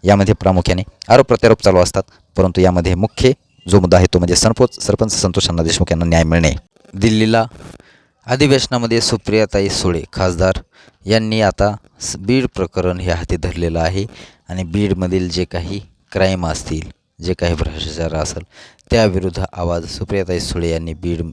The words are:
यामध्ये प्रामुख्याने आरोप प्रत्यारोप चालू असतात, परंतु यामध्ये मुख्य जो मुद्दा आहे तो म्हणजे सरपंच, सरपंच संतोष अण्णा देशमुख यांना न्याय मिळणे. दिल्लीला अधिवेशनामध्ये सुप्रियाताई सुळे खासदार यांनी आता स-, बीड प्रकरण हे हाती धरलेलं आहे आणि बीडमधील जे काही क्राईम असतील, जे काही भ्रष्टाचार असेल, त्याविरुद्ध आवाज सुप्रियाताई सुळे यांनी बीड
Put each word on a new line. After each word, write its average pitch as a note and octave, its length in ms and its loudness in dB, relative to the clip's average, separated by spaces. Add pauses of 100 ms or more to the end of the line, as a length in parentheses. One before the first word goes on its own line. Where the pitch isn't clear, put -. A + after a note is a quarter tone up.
यामध्ये G2+ 300 4
प्रामुख्याने F#2 480 2 (260)
आरोप B2+ 180 6
प्रत्यारोप A2+ 360 4
चालू F#2 160 6
असतात, F2+ 240 2 (340)
परंतु F#2 240 2
यामध्ये F2+ 340 2
मुख्य G#2+ 380 0 (360)
जो F#2+ 120 6
मुद्दा F2+ 160 4
आहे F2+ 180 6
तो F#2 40 6
म्हणजे F2 180 2
सरपंच, - 460 0
सरपंच G#2 300 0
संतोष - 360 -2
अण्णा E2 140 -2
देशमुख E2 280 0
यांना E2+ 140 0
न्याय E2 180 4
मिळणे. E2 320 2 (400)
दिल्लीला A2 500 2 (840)
अधिवेशनामध्ये B2+ 760 0
सुप्रियाताई G#2 680 0
सुळे F2 340 -2 (100)
खासदार F2+ 400 0 (540)
यांनी A2 340 0
आता G2+ 360 0 (240)
स-, - 160 -10
बीड B2 380 0
प्रकरण F2+ 460 -4
हे F#2 100 -4
हाती E2+ 260 -4
धरलेलं E2 440 -4
आहे F#2 260 -2 (420)
आणि F#2 160 -6
बीडमधील F#2 640 -2
जे F2 160 -4
काही F2 360 -8 (320)
क्राईम F#2+ 340 0
असतील, D#2 520 -8 (260)
जे F2+ 100 -2
काही E2+ 200 -2
भ्रष्टाचार D#2 600 -6
असेल, D#2 280 -6 (480)
त्याविरुद्ध F#2+ 640 0
आवाज E2+ 340 -6
सुप्रियाताई F#2 540 -6
सुळे E2+ 300 -4
यांनी E2 240 -6
बीड E2+ 280 -6 (100)